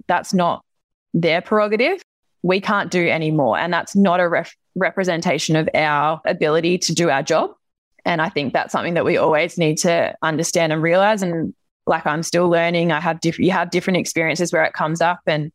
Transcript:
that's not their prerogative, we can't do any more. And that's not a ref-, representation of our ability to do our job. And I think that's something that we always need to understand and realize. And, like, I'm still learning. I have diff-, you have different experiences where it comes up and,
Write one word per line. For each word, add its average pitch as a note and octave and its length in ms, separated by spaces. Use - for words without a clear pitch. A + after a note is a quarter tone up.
that's - 260
not F3 300
their E3 280
prerogative, A3 600
we F#3 180
can't G3 300
do F3+ 180
any D#3 220
more. C3 300
And E3+ 120
that's - 240
not F#3+ 240
a F3 80
ref-, D#3 280
representation E3+ 800
of D#3+ 200
our D3+ 500
ability E3 540
to E3+ 160
do E3+ 160
our C3+ 100
job. G#3+ 300
And E3+ 160
I D#3+ 60
think C#3+ 240
that's D3+ 220
something D3+ 220
that - 100
we D#3 100
always D#3 420
need D#3 220
to E3+ 420
understand D#3+ 520
and D#3+ 80
realize. F#3+ 400
And, E3+ 320
like, E3 180
I'm D3+ 160
still E3+ 280
learning. E3+ 420
I D3+ 80
have E3 220
diff-, E3 180
you E3+ 120
have F3+ 180
different F#3 260
experiences E3 560
where D#3+ 140
it - 80
comes E3 260
up F3 260
and, D#3 300